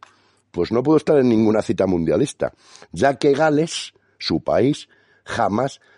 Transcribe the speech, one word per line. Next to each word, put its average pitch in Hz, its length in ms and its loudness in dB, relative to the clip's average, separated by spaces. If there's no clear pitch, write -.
Pues 87 200 -4
no 120 120 0
pudo 156 140 2
estar 151 200 2
en 127 120 4
ninguna 107 320 2
cita 98 240 -2
mundialista, 85 680 -2
ya 123 240 0
que 143 180 0
Gales, 156 600 -2
su - 240 -4
país, 107 480 -2
jamás 117 540 -4